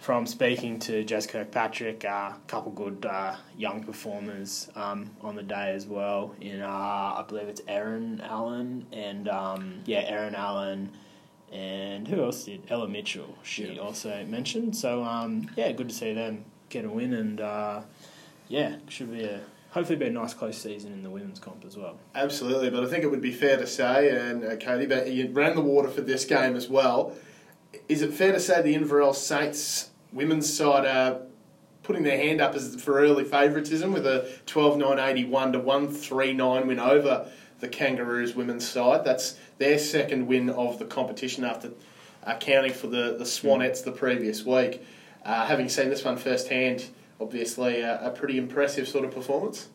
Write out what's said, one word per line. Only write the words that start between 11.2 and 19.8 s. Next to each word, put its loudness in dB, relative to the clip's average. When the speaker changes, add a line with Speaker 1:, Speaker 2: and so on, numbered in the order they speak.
Speaker 1:
and -10
who 0
else -4
did? -14
Ella -2
Mitchell, -8
she -10
Speaker 2:
Yeah. -12
Speaker 1:
also -8
mentioned. -4
So, -2
um, -4
yeah, 0
good -6
to -8
see -4
them -6
get -8
a -6
win -2
and, -2
uh, -4
yeah, -2
should -10
be -8
a, -6
hopefully 0